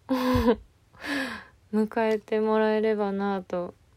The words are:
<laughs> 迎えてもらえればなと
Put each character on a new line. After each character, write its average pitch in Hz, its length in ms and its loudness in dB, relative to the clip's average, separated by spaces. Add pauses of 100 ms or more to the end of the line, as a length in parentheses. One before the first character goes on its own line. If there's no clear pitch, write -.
<laughs> 254 1600 -2
迎 214 320 0
え 220 140 2
て 214 200 -2
も 220 200 2
ら 214 180 2
え 214 40 0
れ 220 140 2
ば 208 180 -2
な 196 300 -2
と 180 320 -8 (220)